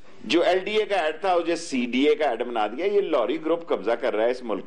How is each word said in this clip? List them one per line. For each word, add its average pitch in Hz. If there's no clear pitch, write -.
जो 170
एलडीए 190
का 196
head 156
था 185
उसे 170
सीडीए 131
का 147
head 117
बना 117
दिया। 139
ये 202
लॉरी 139
group 165
कब्जा 113
कर 104
रहा 107
है 120
इस 123
मुल्क 101